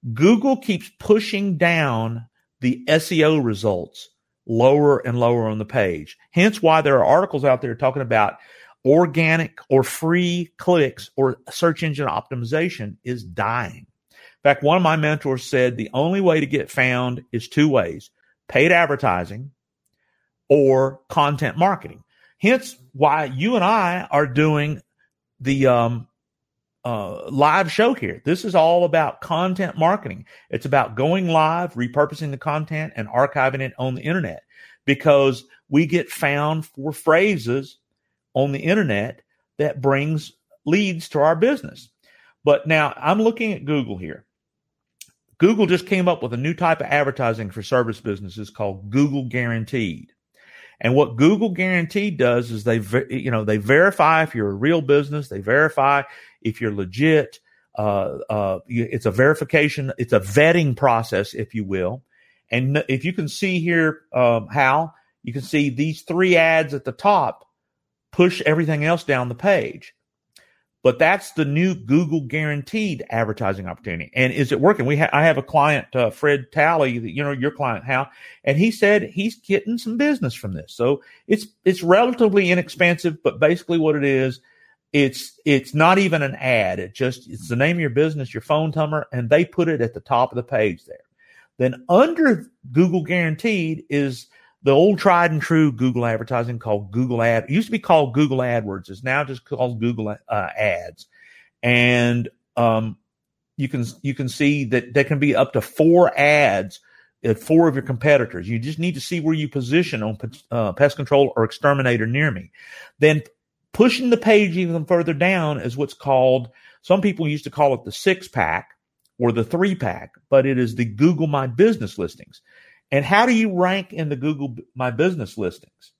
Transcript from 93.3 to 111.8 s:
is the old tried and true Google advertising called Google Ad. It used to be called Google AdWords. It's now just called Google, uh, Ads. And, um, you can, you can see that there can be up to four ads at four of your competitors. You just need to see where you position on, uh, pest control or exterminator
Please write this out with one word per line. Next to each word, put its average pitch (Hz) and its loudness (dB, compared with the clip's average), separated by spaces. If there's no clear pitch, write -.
is 139 -2
the 139 4
old 175 6
tried 175 4
and 156 -2
true 156 2
Google 120 0
advertising 117 -4
called 104 -4
Google 120 -2
Ad. 113 2
It - -12
used 214 -2
to 220 -6
be 226 -2
called 151 2
Google 135 2
AdWords. 107 -4
It's 98 -18
now 131 -2
just 131 -14
called 123 -6
Google, 113 -4
uh, 104 -6
Ads. 87 -4
And, 120 2
um, 113 0
you 135 -4
can, 123 -4
you 139 -4
can 131 -6
see 143 0
that 123 -2
there 143 2
can 143 -2
be 139 2
up 120 0
to 110 0
four 170 4
ads 143 2
at 113 0
four 160 4
of 139 0
your 135 -4
competitors. 120 0
You 117 -4
just 151 -8
need 170 -4
to 135 -8
see 175 -6
where 160 0
you 151 -4
position 135 -2
on, 107 -6
uh, 107 -2
pest 143 2
control 139 2
or 113 4
exterminator 127 0